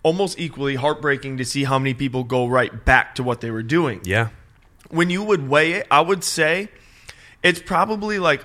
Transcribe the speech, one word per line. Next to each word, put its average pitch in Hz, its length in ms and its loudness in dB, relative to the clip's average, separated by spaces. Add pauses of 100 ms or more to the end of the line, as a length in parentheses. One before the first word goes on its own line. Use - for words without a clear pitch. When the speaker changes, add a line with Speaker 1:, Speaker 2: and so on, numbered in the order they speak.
Speaker 1:
almost 180 360 0
equally 139 360 -4
heartbreaking 135 640 -2
to 127 80 -6
see 139 180 -2
how 135 140 2
many 135 160 -2
people 127 300 -4
go 123 220 0
right 120 380 0
back 131 300 4
to 131 80 -4
what 123 180 -2
they 117 100 -8
were 110 120 -6
doing. 123 420 -2
Speaker 2:
Yeah. 107 240 0 (640)
Speaker 1:
When 170 180 2
you 180 140 -2
would 185 260 0
weigh 151 240 4
it, 196 180 -4
I 143 120 6
would 175 220 -2
say 170 440 0 (720)
it's 175 180 2
probably, 208 580 0
like, 160 260 2